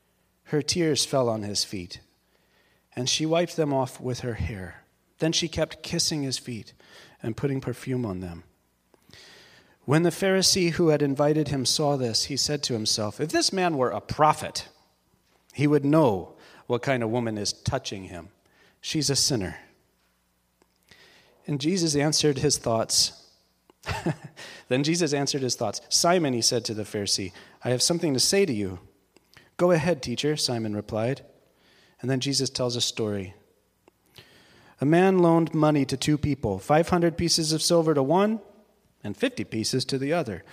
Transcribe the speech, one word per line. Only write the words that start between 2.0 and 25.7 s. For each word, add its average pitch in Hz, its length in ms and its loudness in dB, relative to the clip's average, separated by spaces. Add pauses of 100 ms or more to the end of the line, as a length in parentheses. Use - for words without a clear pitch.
and 127 160 -4
she 156 160 0
wiped 165 300 0
them 147 180 0
off 131 260 -2
with 127 200 -6
her 123 140 -6
hair. 90 500 -8 (340)
Then 160 140 0
she 165 160 -2
kept - 340 -4
kissing 160 400 -2
his 131 160 -4
feet 113 340 -12 (500)
and 113 140 -6
putting 139 240 -2
perfume 123 460 -4
on 92 140 -6
them. 87 240 -12 (1400)
When 156 180 4
the 175 80 4
Pharisee 190 640 2
who 170 160 4
had 147 120 4
invited 147 480 2
him 139 160 -2
saw 143 320 0
this, 120 280 -2
he 143 120 -6
said 147 280 -2
to - 80 -4
himself, 107 480 -2
"If 151 100 -4
this 330 220 0
man 180 240 0
were 123 140 2
a 101 100 -4
prophet, - 680 0 (840)
he 143 140 2
would 147 180 4
know 139 500 4 (320)
what 120 160 -2
kind 127 220 0
of 110 60 -2
woman 113 280 -2
is 101 140 -4
touching 110 520 -6
him. 87 260 -16 (500)
She's 147 280 -4
a 139 60 0
sinner." 98 440 -2 (1900)
And 143 140 -2
Jesus 165 340 0
answered 147 440 2
his 143 200 2
thoughts. - 720 0 (580)
<laughs> - 280 -4 (540)
Then 127 140 2
Jesus 160 320 0
answered 139 280 -2
his 123 120 -2
thoughts. 104 340 -4